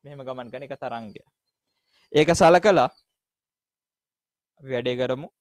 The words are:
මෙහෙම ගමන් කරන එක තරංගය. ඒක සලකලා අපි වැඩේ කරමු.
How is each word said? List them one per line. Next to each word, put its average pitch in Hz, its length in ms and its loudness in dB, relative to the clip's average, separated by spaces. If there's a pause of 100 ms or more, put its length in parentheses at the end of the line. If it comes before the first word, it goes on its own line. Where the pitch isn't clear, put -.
මෙහෙම 143 180 -20
ගමන් 127 300 -12
කරන 135 160 -16
එක 135 120 -14
තරංගය. 117 440 -12 (880)
ඒක 151 180 2
සලකලා 175 580 4 (1700)
අපි 135 80 -20
වැඩේ 123 280 -4
කරමු. 127 300 -4 (140)